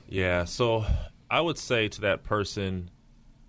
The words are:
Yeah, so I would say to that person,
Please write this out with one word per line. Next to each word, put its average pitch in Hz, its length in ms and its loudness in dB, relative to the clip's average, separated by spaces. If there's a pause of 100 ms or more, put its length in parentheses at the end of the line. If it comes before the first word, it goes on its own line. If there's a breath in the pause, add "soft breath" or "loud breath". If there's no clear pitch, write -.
Yeah, 90 380 0
so 113 400 0 (460 loud breath)
I 131 100 2
would 160 160 -2
say 113 300 0
to 98 140 -8
that 101 220 2
person, 95 680 -2 (580)